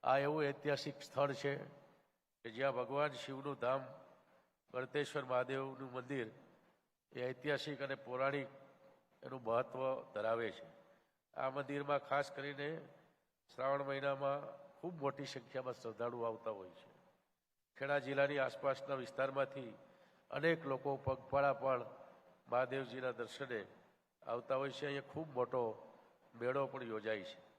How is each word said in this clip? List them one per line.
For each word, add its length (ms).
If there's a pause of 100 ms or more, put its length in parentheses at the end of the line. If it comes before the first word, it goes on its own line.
આ 140
એવું 280
ઐતિહાસિક 560
સ્થળ 320
છે 220 (880)
કે 60
જ્યાં 260
ભગવાન 360
શિવનું 480
ધામ 260 (880)
ગળતેશ્વર 520
મહાદેવનું 680
મંદિર 380 (800)
એ 180
ઐતિહાસિક 520
અને 140
પૌરાણિક 520 (760)
એનું 200
મહત્વ 600 (100)
ધરાવે 380
છે. 140 (680)
આ 160
મંદિરમાં 500
ખાસ 320
કરીને 500 (760)
શ્રાવણ 280
મહિનામાં 720 (240)
ખૂબ 200
મોટી 240
સંખ્યામાં 480
શ્રદ્ધાળુ 480
આવતા 300
હોય 180
છે. 160 (920)
ખેડા 220
જિલ્લાની 380
આસપાસના 580
વિસ્તારમાંથી 800 (580)
અનેક 340
લોકો 320
પગપાળા 560
પણ 320 (640)
મહાદેવજીના 640
દર્શને 540 (600)
આવતા 280
હોય 160
છે. 140
અહીંયા 160
ખૂબ 320
મોટો 580 (440)
મેળો 320
પણ 160
યોજાય 400
છે. 140 (220)